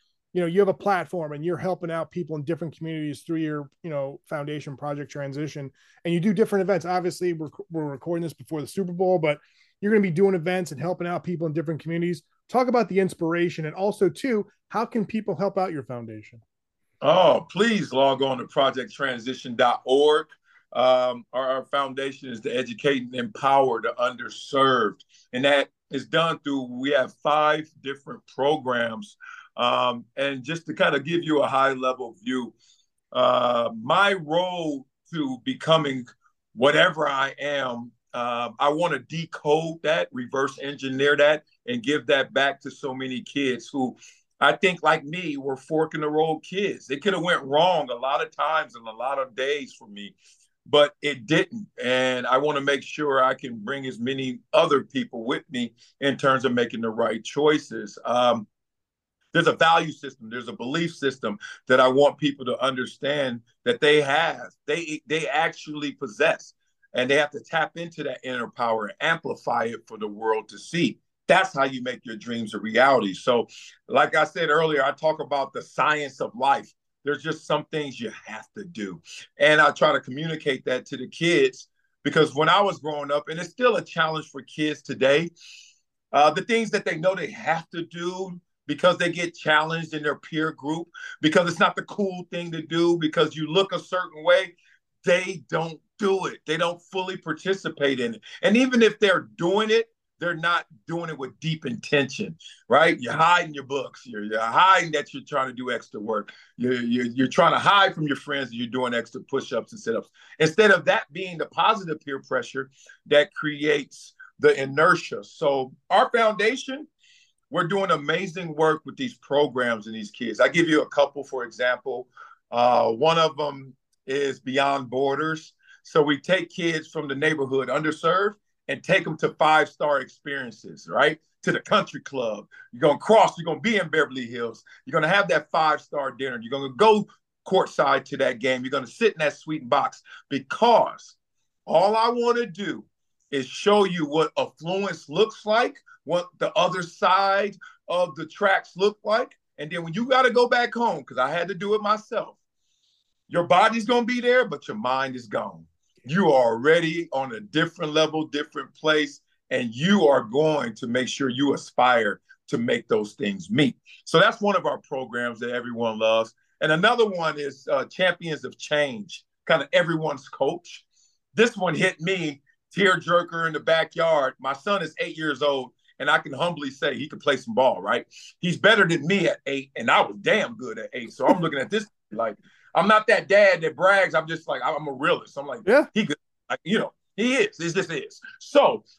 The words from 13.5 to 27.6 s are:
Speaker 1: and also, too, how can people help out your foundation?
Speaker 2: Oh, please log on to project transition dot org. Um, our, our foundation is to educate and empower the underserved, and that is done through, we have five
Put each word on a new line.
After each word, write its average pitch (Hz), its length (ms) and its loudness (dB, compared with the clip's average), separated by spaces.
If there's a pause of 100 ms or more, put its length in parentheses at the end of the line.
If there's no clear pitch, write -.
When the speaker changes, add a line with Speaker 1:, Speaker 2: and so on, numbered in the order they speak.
Speaker 1:
and 151 80 -8
also, 202 340 0
too, 214 380 -2 (220)
how 226 180 -4
can 226 180 -2
people 214 300 -6
help 196 240 -2
out 185 140 -2
your 143 100 -8
foundation? 113 580 -14 (640)
Speaker 2:
Oh, 147 480 4
please 185 420 0
log 135 300 4
on 131 160 0
to 117 80 -10
project 127 460 0
transition 127 640 -6
dot 120 280 2
org. 151 440 4 (440)
Um, 127 600 2
our, 131 180 -2
our 131 140 -2
foundation 139 680 -4
is 113 120 -10
to 120 140 -4
educate 123 460 -2
and 123 140 -12
empower 123 680 2
the 113 160 -2
underserved, 123 1000 0 (340)
and 127 100 -2
that 143 240 4 (220)
is 127 160 -8
done 160 320 0
through, 139 240 -6 (180)
we 139 120 -2
have 131 200 2 (100)
five 151 460 2 (140)